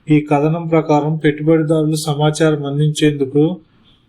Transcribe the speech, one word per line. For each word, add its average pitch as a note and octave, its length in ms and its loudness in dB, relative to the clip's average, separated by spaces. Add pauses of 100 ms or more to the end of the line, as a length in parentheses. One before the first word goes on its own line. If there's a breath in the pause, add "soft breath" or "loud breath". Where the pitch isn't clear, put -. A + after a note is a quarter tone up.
ఈ D3 220 2
కథనం D#3+ 360 0
ప్రకారం D#3 500 0
పెట్టుబడిదారులు D#3 800 0
సమాచారం D3+ 680 0
అందించేందుకు D3 960 0 (500 loud breath)